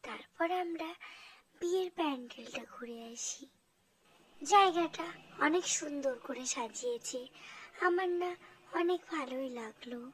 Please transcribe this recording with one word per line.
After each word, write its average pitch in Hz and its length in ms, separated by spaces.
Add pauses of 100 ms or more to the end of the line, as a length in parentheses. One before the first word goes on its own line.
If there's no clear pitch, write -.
তারপর 247 420 (160)
আমরা 330 260 (680)
বিয়ের 359 380
প্যান্ডেলটা 247 640 (100)
ঘুরে 233 240 (140)
আসি। - 320 (1080)
জায়গাটা 339 540 (400)
অনেক 349 180 (140)
সুন্দর 285 360 (120)
করে 254 180 (100)
সাজিয়েছে, 240 680 (680)
আমার 359 220 (140)
না 359 80 (500)
অনেক 349 200 (140)
ভালোই 262 360 (100)
লাগলো। 240 400 (140)